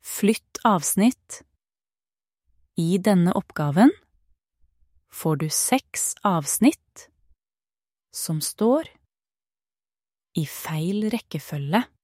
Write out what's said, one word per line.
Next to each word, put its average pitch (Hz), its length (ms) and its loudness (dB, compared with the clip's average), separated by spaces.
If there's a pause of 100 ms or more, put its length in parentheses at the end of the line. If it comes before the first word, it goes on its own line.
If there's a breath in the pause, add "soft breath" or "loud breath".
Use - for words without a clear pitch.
Flytt - 580 -2
avsnitt. 208 800 0 (1300)
I 170 200 0
denne 185 360 2
oppgaven 175 580 2 (1200)
får 160 220 -2
du 151 140 -4
seks - 760 -2
avsnitt - 840 0 (1040)
som 156 280 -6
står 254 460 0 (1500)
i 160 100 -2
feil 185 680 -6
rekkefølge. 160 720 -4 (200)